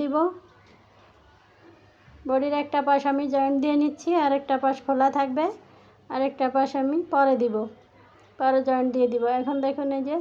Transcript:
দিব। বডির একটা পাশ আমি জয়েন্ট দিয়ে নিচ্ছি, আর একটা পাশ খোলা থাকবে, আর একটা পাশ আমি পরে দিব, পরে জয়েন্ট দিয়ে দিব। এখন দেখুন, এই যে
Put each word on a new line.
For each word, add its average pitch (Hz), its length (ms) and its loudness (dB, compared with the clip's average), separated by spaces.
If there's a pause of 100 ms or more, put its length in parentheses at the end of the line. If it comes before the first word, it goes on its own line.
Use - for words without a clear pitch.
দিব। 285 140 -2 (2250)
বডির 277 240 0 (100)
একটা 294 240 -2
পাশ 277 140 4 (100)
আমি 277 220 0
জয়েন্ট 277 300 2
দিয়ে 294 180 0
নিচ্ছি, 294 280 -2 (140)
আর 277 160 2
একটা 277 240 -2
পাশ 269 120 2 (100)
খোলা 269 320 2
থাকবে, 277 280 0 (680)
আর 262 160 -4
একটা 269 160 -2 (100)
পাশ 269 140 2 (120)
আমি 277 160 0 (160)
পরে 269 280 4
দিব, 233 140 0 (840)
পরে 262 280 2
জয়েন্ট 254 280 2
দিয়ে 247 180 4
দিব। 240 100 0 (160)
এখন 269 160 -2 (100)
দেখুন, 277 220 -2 (100)
এই 269 100 -4
যে 302 140 -4